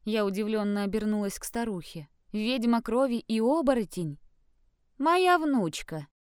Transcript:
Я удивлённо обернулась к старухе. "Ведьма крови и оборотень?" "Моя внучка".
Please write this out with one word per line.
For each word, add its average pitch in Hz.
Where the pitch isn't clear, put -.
Я 214
удивлённо 202
обернулась 208
к -
старухе. 180
"Ведьма 233
крови 240
и 220
оборотень?" 233
"Моя 359
внучка". 196